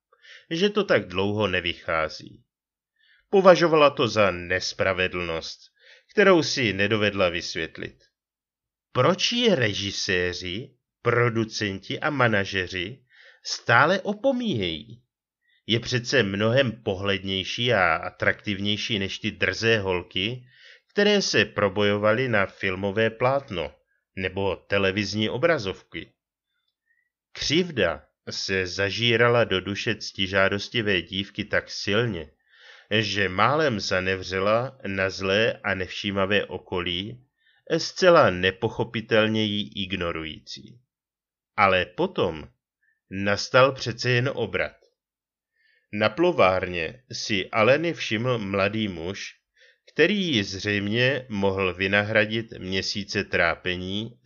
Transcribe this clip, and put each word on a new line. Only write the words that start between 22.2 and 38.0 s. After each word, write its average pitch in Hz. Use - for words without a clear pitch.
na 101
filmové 98
plátno 110
nebo 95
televizní 101
obrazovky. 107
Křivda 135
se 95
zažírala 113
do 95
duše 101
ctižádostivé 98
dívky 95
tak -
silně, 101
že 101
málem 117
zanevřela 95
na 98
zlé 95
a 101
nevšímavé 98
okolí, 90
zcela 160